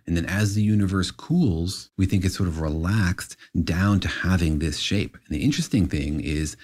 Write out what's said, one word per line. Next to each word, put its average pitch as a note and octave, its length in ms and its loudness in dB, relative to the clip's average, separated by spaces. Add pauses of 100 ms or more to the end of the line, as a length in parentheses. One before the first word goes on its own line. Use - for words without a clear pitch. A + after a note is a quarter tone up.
And E2+ 80 0
then E2 100 0
as G2+ 300 0
the G#2+ 60 2
universe G2 500 2
cools, F#2+ 840 0
we F#2+ 80 2
think F#2+ 180 2
it's F#2+ 140 0
sort G2 100 0
of D#2+ 140 -4
relaxed F2 720 -2 (260)
down F#2 380 2
to F#2 80 -2
having E2+ 520 0
this D#2 200 -4
shape. - 380 -4 (100)
And - 80 -4
the - 80 -4
interesting B2+ 440 2
thing D2 340 -2
is D2+ 420 -4